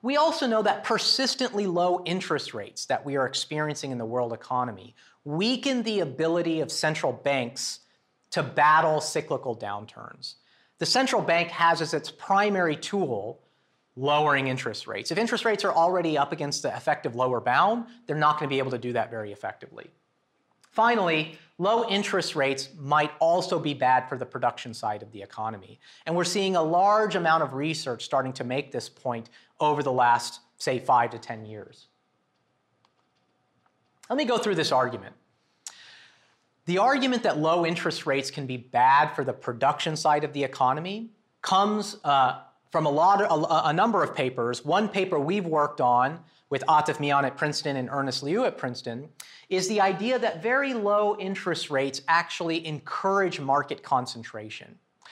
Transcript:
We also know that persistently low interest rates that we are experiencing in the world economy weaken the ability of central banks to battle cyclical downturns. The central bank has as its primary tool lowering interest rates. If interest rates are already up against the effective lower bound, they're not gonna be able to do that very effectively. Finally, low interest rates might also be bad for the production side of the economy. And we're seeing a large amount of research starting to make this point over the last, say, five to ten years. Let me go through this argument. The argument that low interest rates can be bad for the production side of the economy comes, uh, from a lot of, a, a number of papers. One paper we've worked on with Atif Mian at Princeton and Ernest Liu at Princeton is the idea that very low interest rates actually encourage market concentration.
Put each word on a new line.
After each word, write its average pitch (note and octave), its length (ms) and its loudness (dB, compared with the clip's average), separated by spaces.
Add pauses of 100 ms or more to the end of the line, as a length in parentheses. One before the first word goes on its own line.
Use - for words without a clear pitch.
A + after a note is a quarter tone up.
We C4+ 160 0
also D#4 300 2
know A3 160 2
that G3+ 220 0
persistently A3 800 0
low F3 380 2
interest E3 500 -4
rates G2+ 320 -10
that B2 180 -2
we C#3 120 -4
are C3 100 2
experiencing D3+ 640 -4
in B2 80 -6
the A#2 60 -4
world A#2 280 -2
economy A2 640 -4 (300)
weaken A#3+ 580 -2
the G#3+ 160 -2
ability E3 640 0
of C3+ 100 -4
central D#3 420 -2
banks B2 680 -4 (500)
to D#3 140 -2
battle D#3 560 4
cyclical C3+ 560 -4
downturns. G#2 800 -12 (440)
The D#3+ 80 -2
central B3 360 2
bank E3+ 280 2
has E3+ 300 2
as D#3+ 140 -4
its D3 160 -4
primary G3 680 0
tool B2+ 640 -4 (560)
lowering C#3+ 520 2
interest B2+ 380 -6
rates. G#2+ 260 -8
If D#3+ 60 -2
interest A3+ 260 -2
rates G#3+ 200 0
are F#3+ 80 2
already E3 460 2
up C#3+ 140 0
against D3 300 -4
the - 140 -4
effective C#3+ 380 -2
lower B2 260 0
bound, F3 460 2 (200)
they're D3+ 100 -4
not D3+ 220 2
gonna D3 100 -4
be C3+ 100 0
able C3 140 -2
to B2 60 -4
do B2 140 -6
that A#2 160 -2
very G#2+ 240 -8
effectively. - 560 -14 (840)
Finally, F#3+ 680 2 (200)
low A3+ 300 2
interest G3 460 -2
rates C3+ 420 0
might D3+ 440 0
also F3 400 2
be D3 120 -2
bad B2+ 360 2
for C3 100 -6
the B2 80 -6
production B2 480 -4
side G#2+ 300 -6
of G#2+ 80 -20
the G2+ 100 -16
economy. G#2+ 560 -10 (260)
And E3 120 -2
we're F3+ 80 2
seeing F#3+ 320 0
a E3 60 4
large F#3+ 520 4
amount E3 300 4
of B2+ 100 -6
research C#3+ 500 -4
starting C3 300 0
to C3 100 -8
make C3 280 -4
this A#2+ 160 -6
point A#2 420 -8 (300)
over D3+ 200 2
the C3+ 120 0
last, A#2+ 480 2 (180)
say, B2+ 220 -2
five A#2+ 300 4
to A#2 80 -14
ten A2 280 -12
years. G#2+ 400 -16 (2250)
Let B3 60 0
me D4 80 0
go A#3+ 120 0
through G#3 200 0
this D3+ 160 0
argument. A#2+ 420 0 (1500)
The F3 120 0
argument B3 460 2
that D3+ 140 2
low E3 280 2
interest E3 400 -4
rates C#3 240 0
can C#3+ 160 -8
be B2+ 100 -6
bad C#3 580 4
for D3+ 80 -2
the B2 120 -2
production C#3+ 640 -2
side D3+ 280 2
of C#3 80 -6
the C#3 120 -2
economy D#3 640 -2 (320)
comes, G#3 640 0
uh, C#3 360 4 (300)
from D#3 160 0
a D3 40 2
lot F#3 320 4
of, D#3+ 200 2
a, D#3+ 260 2
a D3 40 2
number G3 300 2
of C3+ 120 -2
papers. B2 500 -2
One F#3+ 240 2
paper F#3 320 0
we've F3+ 240 0
worked D3 380 0
on B2+ 380 4 (280)
with C3+ 180 -2
Atif D3+ 340 4
Mian C#3+ 260 2
at C3 100 -4
Princeton D3 400 -2
and B2+ 140 -4
Ernest C3+ 320 -4
Liu F3+ 240 0
at F#3 100 -2
Princeton B2 540 -8 (400)
is F#3 180 0
the G#3 140 2
idea G3+ 360 0
that F#3 240 -2
very C4 300 0
low G#3 460 2
interest F#3+ 500 -4
rates C3+ 400 -2
actually E3 580 0
encourage F3 720 -2
market C#3 440 0
concentration. A#2 960 -6 (340)